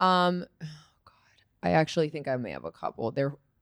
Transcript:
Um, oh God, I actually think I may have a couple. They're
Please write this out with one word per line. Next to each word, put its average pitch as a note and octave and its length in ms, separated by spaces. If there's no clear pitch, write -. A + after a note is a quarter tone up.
Um, F3+ 440
oh D#3+ 60
God, - 80
I F3 80
actually D#3+ 380
think D3+ 180
I C3 80
may A#2+ 160
have C2+ 140
a E2 80
couple. - 380
They're C#3 240